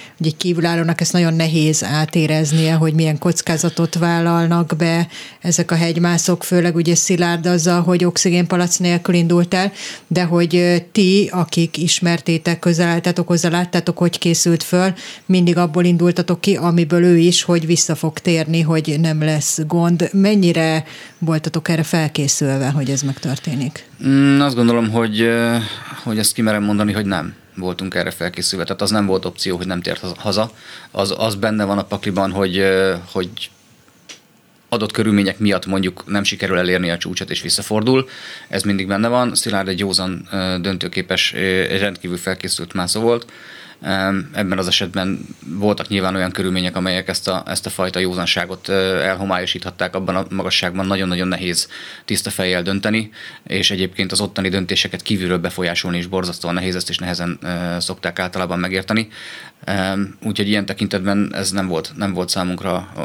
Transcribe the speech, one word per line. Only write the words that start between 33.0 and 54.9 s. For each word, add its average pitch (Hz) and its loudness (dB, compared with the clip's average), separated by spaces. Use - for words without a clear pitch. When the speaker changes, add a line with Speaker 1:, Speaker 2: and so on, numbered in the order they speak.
Speaker 2:
hogy 92 -4
adott 110 -2
körülmények 101 2
miatt 101 2
mondjuk 95 -2
nem 98 -2
sikerül 95 0
elérni 90 2
a 85 -2
csúcsot - -8
és - -4
visszafordul. 107 0
Ez - -4
mindig 98 0
benne 101 0
van. 123 0
Szilárd 98 -2
egy 92 -4
józan, 92 -4
ö, 92 -2
döntőképes, 92 -2
ö, - -6
egy 95 0
rendkívül 90 -4
felkészült 90 -6
mászó 95 -2
volt. 117 2
Em, 95 -2
ebben 95 -2
az 92 -4
esetben 92 -2
voltak 101 -2
nyilván 95 0
olyan 90 -2
körülmények, 90 -2
amelyek 92 -2
ezt - -4
a, 95 -2
ezt - -6
a 92 -8
fajta 92 -4
józanságot, 90 -2
ö, 95 2
elhomályosíthatták 92 -2
abban 95 -2
a 95 0
magasságban. 92 -2
Nagyon-nagyon 92 0
nehéz 90 -2
tiszta 101 -4
fejjel 92 0
dönteni, 107 -2
és 95 0
egyébként 92 -2
az 95 -2
ottani 98 -4
döntéseket 92 -2